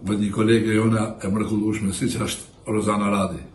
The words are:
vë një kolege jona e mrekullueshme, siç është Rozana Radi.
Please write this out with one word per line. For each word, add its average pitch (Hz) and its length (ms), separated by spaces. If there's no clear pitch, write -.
vë 104 120
një 104 140
kolege 110 420
jona 110 480
e 98 60
mrekullueshme, 107 680
siç - 240
është - 500
Rozana 104 420
Radi. 92 320